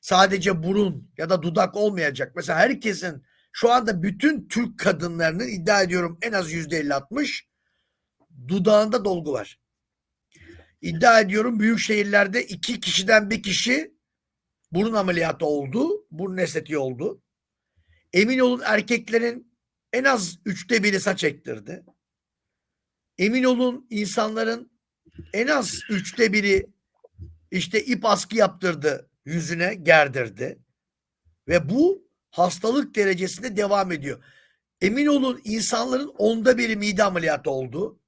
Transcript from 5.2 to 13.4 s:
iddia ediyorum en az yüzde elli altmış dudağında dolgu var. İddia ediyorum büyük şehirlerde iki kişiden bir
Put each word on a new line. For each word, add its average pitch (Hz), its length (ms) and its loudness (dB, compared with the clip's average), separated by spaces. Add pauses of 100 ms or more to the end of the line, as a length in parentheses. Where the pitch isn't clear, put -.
iddia 202 340 0
ediyorum 175 400 -2
en 226 100 -4
az 180 200 -2
yüzde 165 260 -4
elli 143 160 -2
altmış 233 540 -6 (1000)
dudağında 208 580 2
dolgu 165 280 -2
var. 110 260 -8 (1200)
İddia 220 400 6
ediyorum 214 380 0
büyük 220 200 2
şehirlerde 202 640 0
iki 214 360 -6
kişiden 208 500 2
bir 220 140 -4